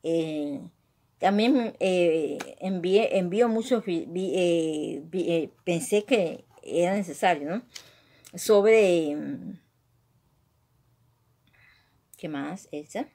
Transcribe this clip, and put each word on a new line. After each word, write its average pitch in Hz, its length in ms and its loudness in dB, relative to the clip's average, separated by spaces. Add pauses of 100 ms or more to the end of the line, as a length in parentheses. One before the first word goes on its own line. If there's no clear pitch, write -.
Eh, 156 580 -2 (580)
también, 226 600 2
eh, 165 580 2 (220)
envié, 190 580 0
envío 196 320 2
muchos 226 340 0
vi-, 170 240 -4
vi-, 180 280 -4
eh, 160 680 0
vi-, 170 260 -2
eh, 165 200 0 (120)
pensé 185 420 0
que 196 400 -2 (180)
era 175 320 0
necesario, 170 540 0
¿no? 196 140 -6 (720)
Sobre, 196 800 4
mm, - 440 -10 (2500)
¿qué 170 120 -10
más? 147 420 -10
Esa. 160 440 -10